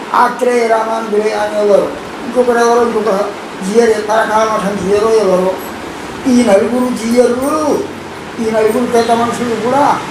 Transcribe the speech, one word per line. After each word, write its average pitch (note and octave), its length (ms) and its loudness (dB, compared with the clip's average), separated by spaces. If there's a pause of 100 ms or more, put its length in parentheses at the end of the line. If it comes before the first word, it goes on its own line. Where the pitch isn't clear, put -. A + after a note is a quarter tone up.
(140)
ఆత్రేయ A#3+ 520 2
రామానుజులే A3 640 0
అనేవారు, G#3 600 0 (340)
ఇంకొకరు B3 320 2
ఎవరో, A#3 240 4
ఇంకొక G#3+ 300 0 (520)
జీయరే, A3+ 280 4
పరకాల G#3+ 560 0
మఠం G3 400 -2
జీయరో G#3 220 2
ఎవరో. F#3 440 2 (760)
ఈ A#3+ 100 4
నలుగురు A3+ 640 2
జీయరులు, B3+ 800 0 (580)
ఈ A3 80 0
నలుగురు A3 420 0
పెద్ద A#3 180 2
మనుషులు A#3 440 0
కూడా B3 460 0 (100)